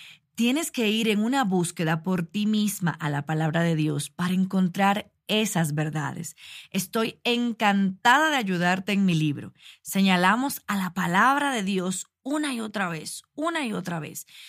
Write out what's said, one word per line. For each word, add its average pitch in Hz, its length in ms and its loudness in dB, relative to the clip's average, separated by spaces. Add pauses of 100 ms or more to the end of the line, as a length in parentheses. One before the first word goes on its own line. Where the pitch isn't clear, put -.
(360)
Tienes 254 360 0
que 226 180 0
ir 220 200 2
en 208 140 2
una 262 200 0
búsqueda 170 600 0
por 185 200 0
ti 208 220 -4
misma 208 460 0
a - 180 -4
la 143 160 -4
palabra 160 360 0
de 165 140 2
Dios 151 340 -2
para 180 240 -4
encontrar 190 800 0 (160)
esas 190 460 0
verdades. 151 640 -4 (360)
Estoy 190 520 -4
encantada 240 1080 2
de 294 80 0
ayudarte 190 560 0
en 196 120 2
mi 175 100 4
libro. 143 380 -2 (280)
Señalamos 196 840 2
a 202 100 -2
la 180 160 -4
palabra 233 580 2
de 226 120 -2
Dios 185 440 -2 (160)
una 294 300 -4
y 233 60 -6
otra 214 300 -4
vez, - 340 -10 (100)
una 320 320 -4
y 214 80 -4
otra 175 260 -6
vez. - 280 -12 (220)